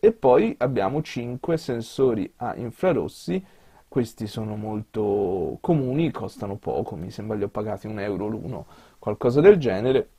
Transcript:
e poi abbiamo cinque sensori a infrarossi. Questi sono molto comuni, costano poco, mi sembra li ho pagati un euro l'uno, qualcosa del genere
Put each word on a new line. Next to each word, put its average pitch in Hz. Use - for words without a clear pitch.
e 220
poi 170
abbiamo 127
cinque 123
sensori 120
a 120
infrarossi. 143
Questi 117
sono 107
molto 104
comuni, 147
costano 101
poco, -
mi 98
sembra 107
li 101
ho 101
pagati 107
un 107
euro 101
l'uno, 110
qualcosa 147
del 190
genere 127